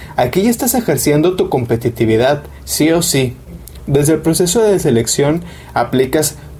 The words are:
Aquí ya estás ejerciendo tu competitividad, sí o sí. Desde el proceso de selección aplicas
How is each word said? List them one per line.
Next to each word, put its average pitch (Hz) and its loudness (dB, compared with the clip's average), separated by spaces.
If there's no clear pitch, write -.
Aquí 131 0
ya 240 4
estás 240 -2
ejerciendo 160 2
tu 190 0
competitividad, 120 0
sí - 0
o 170 2
sí. 131 0
Desde 147 2
el 151 0
proceso 175 0
de 202 4
selección 143 0
aplicas 131 0